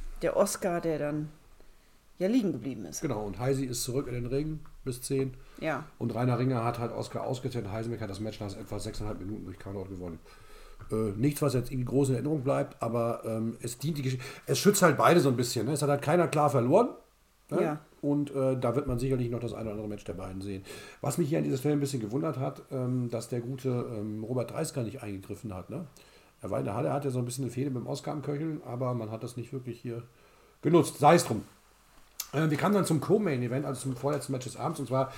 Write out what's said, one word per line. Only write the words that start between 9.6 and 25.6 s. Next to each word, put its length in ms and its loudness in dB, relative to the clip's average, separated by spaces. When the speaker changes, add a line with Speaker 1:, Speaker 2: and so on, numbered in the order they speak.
Speaker 2:
gewonnen. 300 -8
Äh, 260 0
nichts, 240 2
was 140 2
jetzt 160 0
irgendwie 160 -2
groß 220 4
in 60 4
Erinnerung 280 0
bleibt, 380 0
aber, 440 0
ähm, 360 -2
es 180 -8
dient 180 -2
die 60 -4
Geschichte, 200 -2
es 140 2
schützt 240 6
halt 140 8
beide 220 10
so 100 6
ein 60 4
bisschen, 300 0
ne? 80 0
Es 80 0
hat 80 2
halt 140 2
keiner 240 6
klar 220 4
verloren, 400 6
ne? 140 2
Speaker 1:
Ja. 160 0
Speaker 2:
Und, 340 0
äh, 200 2
da 200 0
wird 100 0
man 140 0
sicherlich 320 0
noch 80 -2
das 140 -4
eine 100 -6
oder 80 -4
andere 160 -6
Match 160 -8
der 100 -8
beiden 280 -8
sehen. 220 -6
Was 160 -2
mich 120 2
hier 100 2
an 40 2
dieser 140 0
Stelle 180 2
ein 40 2
bisschen 220 -2
gewundert 360 -2
hat, 240 -4
ähm, 380 0
dass 200 -6
der 120 -2
gute, 280 -4
ähm, 540 -4
Robert 280 -2
Dreisker 320 -4
nicht 180 -6
eingegriffen 540 -8
hat, 160 -10